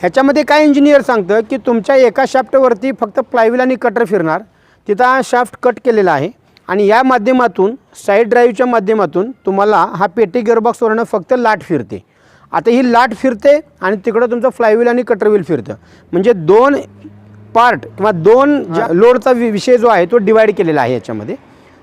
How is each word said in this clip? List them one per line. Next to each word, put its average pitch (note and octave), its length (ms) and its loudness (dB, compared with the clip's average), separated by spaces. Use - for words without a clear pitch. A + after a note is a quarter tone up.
ह्याच्यामध्ये C4+ 420 0
काय D4+ 220 2
इंजिनिअर C#4+ 360 4
सांगतं G#3+ 400 -2
की A3+ 160 -6
तुमच्या A#3 400 -2
एका C4 320 2
शाफ्टवरती C4 640 0
फक्त A3 200 -6
फ्लायव्हील A#3 400 0
आणि B3+ 140 0
कटर A3 300 -2
फिरणार, F3 380 -2
तिथं G#3 160 0
हा C4 200 2
शाफ्ट B3 380 -4
कट A#3+ 120 0
केलेला G#3 280 0
आहे D3 180 -2
आणि G3 180 0
या A3 160 2
माध्यमातून, B3 720 0
साईड G#3 220 2
ड्राईव्हच्या A#3+ 380 2
माध्यमातून G#3+ 640 -2
तुम्हाला G3+ 460 -2
हा E3+ 300 -2
पेटी A3 340 -2
गिअरबॉक्सवरनं A3+ 640 -2
फक्त G#3+ 340 -4
लाट G#3+ 240 0
फिरते. A2 420 -8
आता E3+ 180 -2
ही B3 220 2
लाट A#3 220 2
फिरते C4+ 460 0
आणि F#3+ 160 -2
तिकडं A3+ 240 -2
तुमचं A#3+ 180 -2
फ्लायव्हील A#3 400 0
आणि A#3+ 140 -2
कटर G#3+ 260 -2
व्हील G#3 140 0
फिरतं, B2 320 -6
म्हणजे F#3+ 200 0
दोन G#3+ 440 2
पार्ट A3+ 320 2
किंवा G#3 240 -4
दोन A#3+ 540 2
ज्या D#3+ 280 -4
लोडचा A#3 380 2
वि-, A#3+ 200 0
विषय A3+ 260 0
जो A#3 120 2
आहे F3+ 180 2
तो A#3+ 100 0
डिवाइड A3 380 2
केलेला D#3+ 260 -2
आहे B2+ 140 -2
याच्यामध्ये. A#2 420 -8